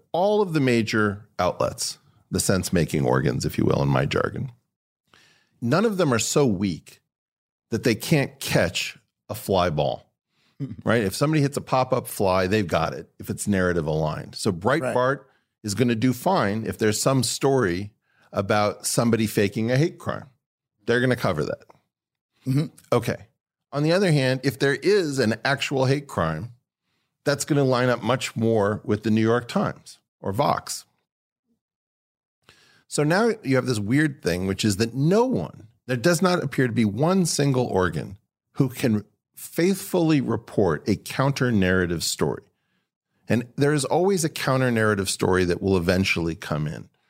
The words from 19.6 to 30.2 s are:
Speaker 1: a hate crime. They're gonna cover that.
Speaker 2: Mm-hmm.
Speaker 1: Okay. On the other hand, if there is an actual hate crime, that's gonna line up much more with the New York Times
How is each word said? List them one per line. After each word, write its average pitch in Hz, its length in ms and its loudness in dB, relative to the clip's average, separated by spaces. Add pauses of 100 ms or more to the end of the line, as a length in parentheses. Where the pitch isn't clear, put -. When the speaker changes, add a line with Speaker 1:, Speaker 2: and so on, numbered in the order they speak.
Speaker 1:
a 127 60 2
hate 156 220 0
crime. 53 280 -10 (580)
They're 120 160 2
gonna 127 140 2
cover 90 300 -2
that. - 180 -10 (840)
Speaker 2:
Mm-hmm. 135 200 -2 (280)
Speaker 1:
Okay. 117 220 0 (560)
On 143 120 -4
the 160 80 2
other 185 200 2
hand, 131 320 2
if 135 160 -2
there 139 160 2
is 165 440 0
an 110 240 2
actual 135 420 0
hate 143 220 0
crime, 82 440 -4 (760)
that's 143 200 -2
gonna 143 200 2
line 127 240 2
up 117 120 0
much 123 340 -2
more 110 500 2
with 104 180 0
the 113 80 0
New 110 100 4
York 117 280 2
Times - 500 -6 (220)